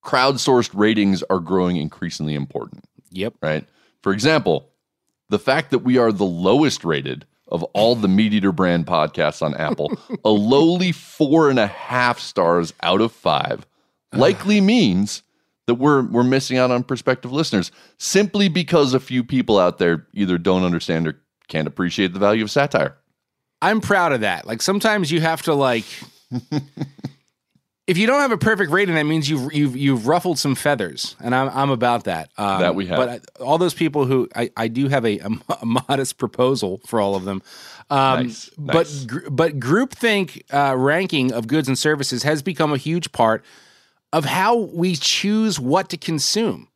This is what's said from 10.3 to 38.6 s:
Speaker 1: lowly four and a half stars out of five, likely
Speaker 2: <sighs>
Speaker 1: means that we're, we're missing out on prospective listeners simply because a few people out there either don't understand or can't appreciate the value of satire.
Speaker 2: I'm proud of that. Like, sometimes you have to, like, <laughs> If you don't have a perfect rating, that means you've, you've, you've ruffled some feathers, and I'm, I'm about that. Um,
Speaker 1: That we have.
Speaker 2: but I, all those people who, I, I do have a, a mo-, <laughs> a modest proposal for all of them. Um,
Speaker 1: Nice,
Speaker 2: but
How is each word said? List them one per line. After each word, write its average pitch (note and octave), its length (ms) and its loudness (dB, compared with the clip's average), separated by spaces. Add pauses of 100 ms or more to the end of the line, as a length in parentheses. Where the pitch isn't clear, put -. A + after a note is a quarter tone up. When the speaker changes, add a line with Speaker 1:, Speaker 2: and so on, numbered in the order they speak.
Speaker 1:
lowly D3 600 2
four D3+ 600 2
and B2+ 100 2
a G2+ 80 2
half B2 500 -2
stars E2+ 640 0
out F#2 180 0
of A2+ 120 0
five, - 520 -2 (480)
likely G3 480 2
Speaker 2:
<sighs> - 0 -
Speaker 1:
means D3 600 2 (460)
that A#2+ 80 4
we're, C#3 260 4
we're A#2+ 220 2
missing C3 340 0
out B2+ 140 2
on B2 100 0
prospective B2+ 500 -2
listeners C3 380 -2 (260)
simply G3+ 520 0
because D3+ 440 2
a C3+ 60 2
few B2+ 240 -2
people A2+ 380 2
out F2+ 180 2
there E2+ 360 0
either F2+ 220 0
don't F#2 280 2
understand E2 420 -2
or D2+ 100 -6 (300)
can't D#2 220 -4
appreciate F2+ 440 -2
the F#2+ 60 -10
value G#2 240 2
of G#2 80 -6
satire. C#3 460 0 (680)
Speaker 2:
I'm G#3 180 2
proud F3+ 320 0
of A2+ 100 0
that. F2+ 260 -4
Like, A2+ 140 -6
sometimes G3 500 0
you E3 80 0
have D#3+ 220 -2
to, D#3+ 120 0
like, B2+ 300 2 (500)
<laughs> C#3 280 -4 (1200)
If E3+ 120 0
you A3 80 2
don't C#4 140 2
have C4+ 120 0
a G3+ 60 -2
perfect G#3 340 0
rating, F#3 220 2
that D#3 100 0
means D3+ 240 -2
you've, D3 240 -2
you've, D3 240 0
you've C3+ 300 0
ruffled E3+ 320 0
some C3+ 160 0
feathers, G#2 680 -4
and A#2+ 140 -2
I'm, C3+ 160 0
I'm C#3 180 -2
about A#2+ 360 0
that. D#2+ 340 -6
Um, G2 240 -2
Speaker 1:
That F2 120 2
we F#2+ 120 -4
have. F2 100 -4
Speaker 2:
but B2+ 140 0
I, - 340 -16
all D3+ 140 0
those F3 160 0
people D3 320 0
who, C3 280 2
I, A#2+ 220 -4
I A2+ 120 -2
do C3 200 -2
have C3+ 160 0
a, G#2 140 0
a G2 100 -10
mo-, A2 120 -4 (100)
<laughs> - 100 -4
a A#2 60 -8
modest B2+ 500 -2
proposal A#2 680 -2
for A#2 120 -2
all G2+ 160 0
of F#2 120 -4
them. F#2+ 160 -6 (480)
Um, C3 380 2
Speaker 1:
Nice, - 280 -14
Speaker 2:
but D3+ 180 -4 (120)